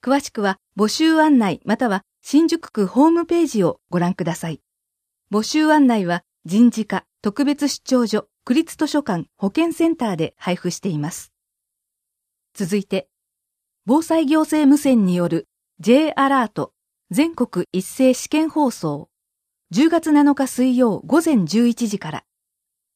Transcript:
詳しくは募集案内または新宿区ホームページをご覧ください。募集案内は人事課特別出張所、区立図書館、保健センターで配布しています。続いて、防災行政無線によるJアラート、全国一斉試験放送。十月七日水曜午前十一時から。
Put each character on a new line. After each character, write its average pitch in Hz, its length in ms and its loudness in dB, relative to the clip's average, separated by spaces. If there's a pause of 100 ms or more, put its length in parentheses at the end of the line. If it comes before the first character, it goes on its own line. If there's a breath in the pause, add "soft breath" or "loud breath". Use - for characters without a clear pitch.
詳 277 180 0
し - 100 -10
く - 120 -10
は 196 180 -2 (180)
募 208 100 2
集 320 320 2
案 302 200 4
内 202 260 -2
ま 214 120 -2
た 247 120 -2
は 196 140 -4 (180)
新 320 260 2
宿 330 240 -6
区 208 140 -2
ホ 254 220 4
ー - 20 4
ム 339 160 2
ペ 339 180 0
ー 294 40 2
ジ 208 160 -2
を - 260 -2
ご 175 100 -2
覧 175 140 0
く - 100 -8
だ 165 120 -4
さ 165 160 -10
い。 - 100 -14 (680)
募 208 100 0
集 311 300 0
案 294 160 4
内 220 180 0
は 170 180 -4 (220)
人 214 240 4
事 220 160 -4
課 - 200 -6 (180)
特 214 200 -4
別 285 240 0
出 - 160 -8
張 247 220 0
所、 214 220 -4 (160)
区 247 100 -2
立 330 240 0
図 311 80 -2
書 294 160 -2
館、 180 240 -4 (100)
保 196 140 -4
健 320 240 -2
セ 330 160 0
ン 320 60 -2
タ 233 160 -4
ー 180 40 -4
で 156 220 -6
配 180 180 -4
布 180 140 -6
し - 100 -8
て - 100 -6
い 151 100 -4
ま 147 100 -6
す。 - 240 -16 (1200)
続 196 240 -4
い 196 80 -4
て、 - 220 -6 (800)
防 285 160 2
災 320 240 0
行 311 140 2
政 311 280 2
無 285 80 6
線 247 300 2
に 180 80 0
よ 175 120 0
る 165 200 -4 (320)
J 262 340 2
ア 269 160 0
ラ 262 180 0
ー - 40 -20
ト、 - 200 -8 (380)
全 302 240 0
国 233 380 -4
一 185 120 -4
斉 254 300 2
試 - 160 -10
験 311 200 0
放 294 200 0
送。 151 400 -8 (640)
十 262 180 2
月 330 220 0
七 285 240 4
日 277 100 -2
水 254 320 0
曜 226 220 2
午 240 260 0
前 247 200 2
十 214 220 2
一 233 200 -2
時 208 100 -4
か 160 140 -12
ら。 - 140 -12 (720)